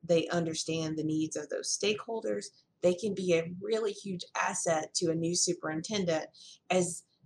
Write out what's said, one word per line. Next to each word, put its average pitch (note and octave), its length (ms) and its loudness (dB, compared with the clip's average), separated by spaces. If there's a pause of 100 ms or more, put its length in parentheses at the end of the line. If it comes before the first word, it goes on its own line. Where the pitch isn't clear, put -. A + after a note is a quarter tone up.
they E3 240 4
understand D#3+ 720 -2
the D#3 80 0
needs D#3 320 0
of D3+ 100 -6
those - 340 -2
stakeholders, G#3 680 -2 (340)
they F3+ 140 4
can G3+ 180 -2
be F3+ 200 2
a E3 280 2
really A3 300 0
huge F#3+ 340 -8 (100)
asset F3 600 0
to E3 160 2
a D#3+ 40 2
new E3 200 0
superintendent E3+ 880 0 (460)
as F3+ 320 2 (220)